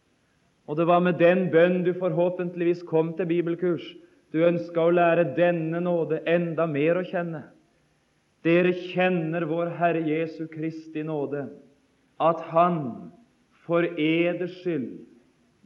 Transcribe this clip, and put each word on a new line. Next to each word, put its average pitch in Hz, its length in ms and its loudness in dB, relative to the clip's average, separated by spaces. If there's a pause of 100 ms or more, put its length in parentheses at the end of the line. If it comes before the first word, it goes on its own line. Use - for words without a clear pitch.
(680)
Og 151 100 -6
det 170 80 2
var 175 160 6
med 175 160 0
den 180 320 4
bønn 180 320 4
du 175 140 0
forhåpentligvis 175 880 -2
kom 160 300 0
til 180 120 -4
bibelkurs. 170 560 -2 (480)
Du 160 120 2
ønsket 170 360 0
å 170 140 4
lære 170 420 4
denne 170 460 0
nåde 160 420 -2
enda 165 440 0
mer 156 320 0
å 180 60 -6
kjenne. 175 360 -6 (1040)
Dere 175 300 4
kjenner 175 720 -2
vår 165 320 -2
Herre 165 260 2
Jesu 156 440 -4
Kristi 156 580 -8
nåde, 143 400 -6 (760)
at - 200 2 (100)
han 170 280 4 (880)
for 170 200 0
eders 170 720 -2
skyld - 440 -6 (600)